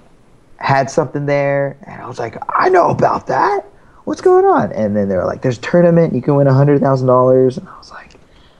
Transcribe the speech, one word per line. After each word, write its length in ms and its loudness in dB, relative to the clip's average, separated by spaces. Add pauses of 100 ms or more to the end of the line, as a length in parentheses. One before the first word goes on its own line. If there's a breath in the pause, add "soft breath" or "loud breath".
(580)
had 320 -2
something 340 -4
there, 600 -2
and 180 -18
I 40 -16
was 120 -14
like, 180 -10 (180)
"I 140 0
know 220 2
about 380 -2
that. 360 -2 (400 soft breath)
What's 160 -8
going 240 4
on?" 280 0
And 220 -2
then 140 -2
they 80 -2
were 80 -2
like, 160 -6
"There's 160 -2
a 60 -16
tournament, 520 2
you 60 -2
can 160 0
win 100 2
a 60 4
hundred 300 4
thousand 240 0
dollars." 500 4
And 100 -14
I 120 -20
was 120 -20
like, 260 -20 (440 soft breath)